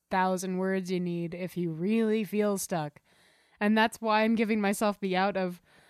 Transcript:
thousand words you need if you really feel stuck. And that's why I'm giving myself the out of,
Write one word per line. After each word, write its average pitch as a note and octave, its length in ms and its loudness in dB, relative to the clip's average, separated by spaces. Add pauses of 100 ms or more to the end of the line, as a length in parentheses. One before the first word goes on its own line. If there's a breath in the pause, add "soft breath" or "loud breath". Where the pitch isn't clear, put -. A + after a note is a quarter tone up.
thousand F#3 480 0
words F#3+ 340 -2
you F3+ 80 0
need E3+ 340 -4
if F3 220 -8
you F3 160 -2
really G#3+ 540 0
feel G#3 320 0
stuck. D#3 420 -6 (640 soft breath)
And G#3+ 160 4
that's A3+ 240 2
why G#3+ 220 2
I'm A3+ 120 2
giving A3 240 2
myself G3+ 400 0
the F#3 160 -2
out F#3+ 220 0
of, F3+ 240 -4 (280 soft breath)